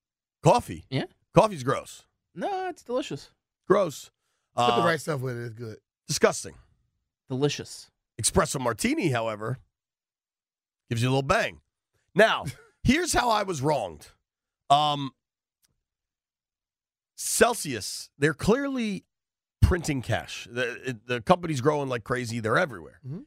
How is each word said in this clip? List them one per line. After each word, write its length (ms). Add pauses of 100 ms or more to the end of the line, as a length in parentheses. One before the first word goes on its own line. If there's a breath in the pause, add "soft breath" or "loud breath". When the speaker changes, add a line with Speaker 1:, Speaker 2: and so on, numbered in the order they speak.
(420)
Speaker 1:
Coffee? 480
Speaker 2:
Yeah. 180 (260)
Speaker 1:
Coffee's 300
gross. 400 (300)
Speaker 2:
No, 360
it's 140
delicious. 480 (360)
Speaker 1:
Gross. 440 (440)
Speaker 3:
Put 120 (100)
the 40
Speaker 1:
Uh, 40
Speaker 3:
right 160
stuff 180
with 180
it. 60
It's 120
good. 200 (320)
Speaker 1:
Disgusting. 480 (720)
Speaker 2:
Delicious. 640 (260)
Speaker 1:
Espresso 400
martini, 520
however, 500 (1300)
gives 120
you 80
a 20
little 100
bang. 380 (560)
Now, 300 (180)
Speaker 3:
<laughs> 180
Speaker 1:
here's 300
how 180
I 140
was 180
wronged. 460 (640)
Um, 420 (2000)
Celsius, 1000
they're 160
clearly 680 (580)
printing 380
cash. 520
The, 380
it, 180
the 140
company's 380
growing 300
like 140
crazy. 360
They're 160
everywhere. 480
Speaker 3:
Mm-hmm. 240